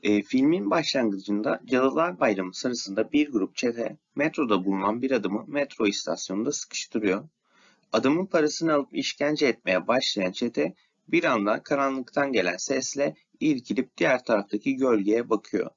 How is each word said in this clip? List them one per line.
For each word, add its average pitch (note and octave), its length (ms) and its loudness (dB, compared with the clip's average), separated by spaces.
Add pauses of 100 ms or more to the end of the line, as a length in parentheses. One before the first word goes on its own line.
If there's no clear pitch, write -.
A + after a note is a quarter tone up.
e, G#2 200 2
filmin D#3+ 480 2
başlangıcında A2+ 920 0
Cadılar D3 560 0
Bayramı F#2+ 340 0
sırasında A2 580 -4
bir C#3+ 200 2
grup F#2+ 240 -2
çete A#2 400 -4 (180)
metroda B2 500 0
bulunan G2 380 -2
bir C3 80 -2
adamı G#2 380 -2
metro C#3+ 380 -2
istasyonunda G2+ 640 -4
sıkıştırıyor. G#2+ 760 -4 (640)
Adamın C#3+ 340 2
parasını D#3 480 2
alıp C#3+ 180 0
işkence D3+ 540 0
etmeye F#2 400 0
başlayan G#2 460 0
çete B2 420 -2 (340)
bir E3 160 2
anda A2+ 380 2
karanlıktan C#3 680 -2
gelen F2+ 240 0
sesle C#3 580 -2 (260)
irkilip B2+ 560 -2
diğer C#3+ 280 2
taraftaki G#2+ 520 0
gölgeye A#2 540 2
bakıyor. - 460 -2